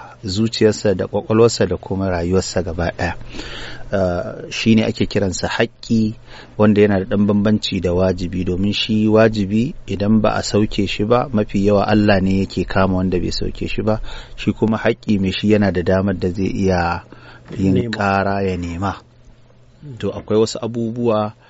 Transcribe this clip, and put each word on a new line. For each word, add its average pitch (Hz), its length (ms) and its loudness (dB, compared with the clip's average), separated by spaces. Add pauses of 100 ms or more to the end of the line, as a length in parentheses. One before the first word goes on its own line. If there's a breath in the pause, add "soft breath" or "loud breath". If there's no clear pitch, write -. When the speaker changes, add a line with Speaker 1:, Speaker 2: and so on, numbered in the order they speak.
(260 loud breath)
Speaker 1:
zuciyarsa 107 720 2
da 95 80 -2
ƙwaƙwalwarsa 110 640 2
da 90 80 -2
kuma 95 320 -4
rayuwarsa 90 560 0
gaba 85 320 -4
ɗaya. - 160 -4 (800 loud breath)
Ah, 90 580 -2
shi - 260 2
ne 110 100 4
ake 113 200 -2
kiransa 98 420 -2
haƙƙi 113 680 -2 (420 loud breath)
wanda 104 240 6
yana 101 180 4
da 92 60 -2 (100)
ɗan 101 120 2
bambanci 104 540 0
da 87 120 0
wajibi, 90 500 0
domin 92 300 0
shi 107 340 0
wajibi 110 680 2 (100)
idan 104 360 2
ba 107 120 2
a 101 100 -2
sauke 104 460 0
shi - 140 -4
ba 120 280 0
mafi 104 340 0
yawa 101 200 4
Allah 104 360 4
ne 95 200 2
yake 95 240 -2
kama 95 320 2
wanda 92 220 0
bai 92 120 -2
sauke 92 380 -4
shi - 140 -4
ba, 110 180 0 (340 loud breath)
shi - 180 -2
kuma 110 240 0
haƙƙi 110 440 0
mai 95 100 0
shi 104 220 -2
yana 104 180 4
da 87 120 0
damar 95 340 2
da 95 160 -2
zai 95 160 -2
iya 90 540 0 (540 loud breath)
yin 95 160 2
Speaker 2:
Nema. 120 240 0
Speaker 1:
ƙara 98 440 0
ya 92 160 -2
nema. 87 380 -6 (1040)
To 101 120 -4
akwai 107 280 -2
wasu 110 220 0
abubuwa 113 720 -2 (160 soft breath)